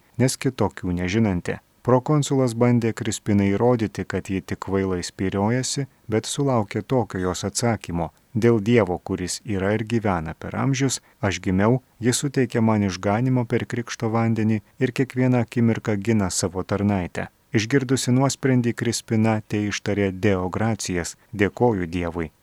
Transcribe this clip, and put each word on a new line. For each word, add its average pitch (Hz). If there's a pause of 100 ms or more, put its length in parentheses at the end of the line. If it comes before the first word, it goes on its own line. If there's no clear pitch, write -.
(160)
nes 127
kitokių 95
nežinanti. 95 (240)
Prokonsulas 131
bandė 117
Krispinai 101
įrodyti, 110
kad 95
ji 95
tik -
kvailai 95
spyriojasi, 107 (220)
bet 110
sulaukė 120
tokio 107
jos 92
atsakymo: 95 (240)
"Dėl 113
Dievo, 98
kuris 90
yra 98
ir 110
gyvena 101
per -
amžius, 127 (180)
aš 90
gimiau, 101 (180)
jis 120
suteikė 131
man 110
išganymo 107
per 117
krikšto 117
vandenį 110 (160)
ir 123
kiekvieną 127
akimirką 113
gina 101
savo 92
tarnaitę." 98 (280)
Išgirdusi 123
nuosprendį, 127
Krispina 110 (100)
teištarė 101
Deo 92
gracijas, 98 (160)
"Dėkoju 101
Dievui." 85 (120)